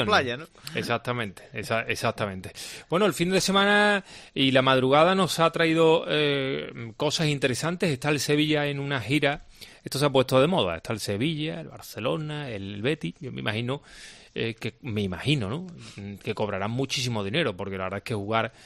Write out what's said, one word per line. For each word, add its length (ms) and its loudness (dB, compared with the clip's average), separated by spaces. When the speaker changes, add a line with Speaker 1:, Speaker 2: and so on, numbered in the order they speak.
Speaker 1:
vacaciones. 200 4
Speaker 2:
playa, 120 -4
¿no? 60 -4
Speaker 1:
Exactamente, 640 -4
esa-, 360 -4
exactamente. 640 -4
Bueno, 180 2
el 60 2
fin 180 0
de 100 4
semana 640 4
y 200 2
la 100 6
madrugada 540 6
nos 240 2
ha 100 6
traído, 560 4
eh, 920 -2
cosas 300 0
interesantes. 640 0
Está 200 -2
el 100 0
Sevilla 480 2
en 100 -4
una 220 -2
gira. 420 0
Esto 160 -8
se 80 2
ha 40 4
puesto 300 4
de 60 6
moda. 300 0
Está 160 -8
el 80 -4
Sevilla, 640 -4
el 60 -12
Barcelona, 800 -6
el 340 -8
Betis. 380 -2
Yo 120 -10
me 80 -8
imagino, 420 -2
eh, 240 -4
que, 240 -8
me 180 -4
imagino, 480 -2
¿no? 180 -6
Que 100 -4
cobrarán 380 -2
muchísimo 520 -2
dinero, 320 -2
porque 220 -6
la 60 -4
verdad 140 -6
es 60 -10
que 100 -6
jugar, 380 0